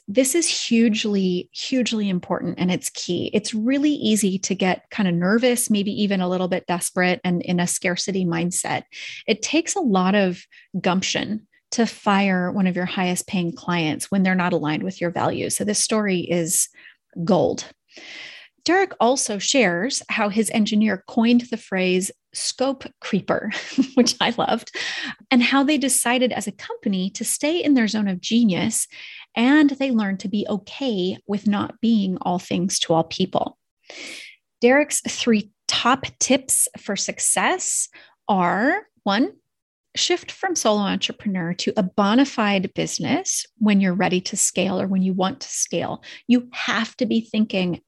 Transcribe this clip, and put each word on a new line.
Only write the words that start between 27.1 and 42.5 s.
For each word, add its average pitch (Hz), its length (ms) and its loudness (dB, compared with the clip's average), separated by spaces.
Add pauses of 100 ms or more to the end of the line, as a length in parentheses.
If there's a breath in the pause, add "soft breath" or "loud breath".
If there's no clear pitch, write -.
to - 140 -10
stay 320 400 -2
in 285 100 4
their 226 140 4
zone 214 180 -2
of 185 140 -2
genius, 220 680 2 (480 loud breath)
and 277 360 6
they 269 200 -2
learned 202 300 0
to 208 80 -6
be 208 200 -2
okay 208 800 -4
with 202 220 -2
not 202 320 -2
being 202 400 2
all 180 180 0
things 185 420 -2
to - 120 0
all 165 100 6
people. - 560 -4 (1040 loud breath)
Derek's 285 480 4
three 226 420 0 (160)
top 262 380 0 (160)
tips - 480 0 (100)
for - 160 -8
success - 920 -2 (400 soft breath)
are, 202 580 2 (160)
one, 233 300 2 (640)
shift - 340 -2
from 370 240 -6
solo 208 280 2
entrepreneur 185 680 -4
to - 240 -4
a 214 60 2
bona 208 420 2
fide 202 500 0